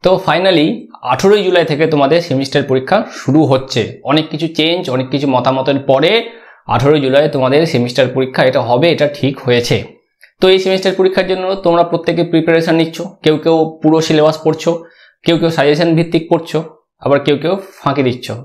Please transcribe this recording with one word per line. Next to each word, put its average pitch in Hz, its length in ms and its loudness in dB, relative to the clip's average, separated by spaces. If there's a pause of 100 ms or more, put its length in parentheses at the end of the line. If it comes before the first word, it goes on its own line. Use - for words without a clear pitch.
তো 180 240 2
finally, 175 480 2 (260)
আঠারোই 190 420 2
জুলাই 180 220 2
থেকে 156 220 -2
তোমাদের 143 340 2
semester 135 420 -2
পরীক্ষা 135 480 0
শুরু 147 340 0
হচ্ছে। 123 580 -2
অনেক 151 260 -2
কিছু 156 180 -6
change, 165 420 -2
অনেক 127 200 -4
কিছু 143 180 -2
মতামতের 131 520 0
পরে 151 500 0 (380)
আঠারোই 139 340 2
জুলাই 139 280 2
তোমাদের 143 360 2
semester 123 420 0
পরীক্ষা, 131 360 -2
এটা 127 180 2
হবে, 127 300 2
এটা 143 160 0
ঠিক 131 320 -4
হয়েছে। 120 440 0 (580)
তো 185 80 4
এই 190 100 4
semester 190 380 -2
পরীক্ষার 185 300 0
জন্য 185 280 -2
তোমরা 170 280 2
প্রত্যেকে 170 400 -2
preparation 165 520 0
নিচ্ছ, 165 260 -2 (220)
কেউ 156 140 2
কেউ 160 460 0
পুরো 156 180 4
syllabus 156 420 2
পড়ছো, 165 400 -2 (400)
কেউ 165 140 2
কেউ 165 120 0
সাজেশন 160 460 2
ভিত্তিক 165 340 -2
পড়ছো, 160 340 -2 (360)
আবার 139 200 0
কেউ 147 180 0
কেউ 175 200 -2 (260)
ফাঁকি 139 200 -2
দিচ্ছ। 123 280 -4 (140)